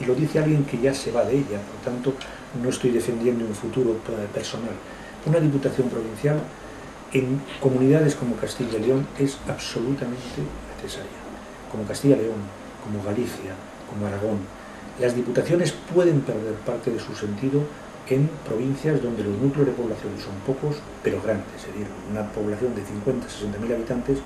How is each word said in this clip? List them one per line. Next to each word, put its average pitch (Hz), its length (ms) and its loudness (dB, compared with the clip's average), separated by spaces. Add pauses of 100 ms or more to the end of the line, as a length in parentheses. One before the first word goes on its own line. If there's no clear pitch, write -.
y - 40 -4
lo 127 120 4
dice 156 240 4
alguien 151 240 6
que 120 140 -2
ya 131 140 4
se - 200 -2
va 117 120 4
de 117 100 2
ella, 104 280 2
por - 300 -6
tanto 123 200 0 (480)
no 123 80 0
estoy 127 220 2
defendiendo 117 540 2
un 107 100 -2
futuro, 113 380 2
eh, 107 420 -4
personal, 113 400 -4 (520)
una 160 120 6
diputación 139 500 4
provincial 113 520 0 (720)
en 127 280 4 (200)
comunidades 139 560 6
como 120 180 0
Castilla 110 440 -2
y 107 80 0
León 135 200 4 (100)
es 139 220 0 (100)
absolutamente 131 920 -2 (340)
necesaria, - 460 -10 (480)
como 107 140 -4
Castilla 131 320 6
y 110 60 2
León, 110 200 -2 (400)
como 104 220 -4
Galicia, 101 500 -2 (340)
como 104 200 -4
Aragón. 101 320 -2 (600)
Las 123 140 4
diputaciones 147 580 2
pueden 170 500 4
perder 110 320 -2 (120)
parte 120 240 -2
de 110 80 0
su - 160 -8
sentido 131 460 0 (480)
en 143 200 4 (160)
provincias 135 560 0
donde 117 220 0
los 101 160 0
núcleos 139 300 4
de 123 40 2
población 110 460 -2
son 98 160 -8 (100)
pocos, - 320 0 (260)
pero 101 200 0
grandes. 104 340 0
Es - 100 -12
decir, 101 200 -6 (240)
una 104 220 -2
población 107 420 0
de 98 100 -4
cincuenta, 104 440 -2
sesenta 101 300 -4
mil 117 140 0
habitantes, 120 540 0